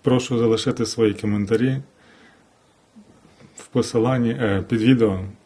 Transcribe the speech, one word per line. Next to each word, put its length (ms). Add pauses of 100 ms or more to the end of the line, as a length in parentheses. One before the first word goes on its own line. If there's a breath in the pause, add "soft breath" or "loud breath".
Прошу 360
залишити 480
свої 280
коментарі 600 (1800 soft breath)
в 80
посиланні, 640
е, 380
під 120
відео. 440 (220)